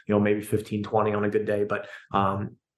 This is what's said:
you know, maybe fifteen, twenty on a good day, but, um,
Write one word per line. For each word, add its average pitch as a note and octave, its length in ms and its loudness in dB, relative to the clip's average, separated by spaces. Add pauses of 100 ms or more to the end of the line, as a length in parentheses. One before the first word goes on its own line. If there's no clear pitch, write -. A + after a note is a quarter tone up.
you G#2 80 0
know, G#2 60 6
maybe G#2 220 2
fifteen, G#2+ 400 -4
twenty G#2+ 320 0
on G#2 100 0
a G#2 60 0
good G#2 160 0
day, G#2 180 0
but, G#2 240 -6 (240)
um, G2 440 0 (220)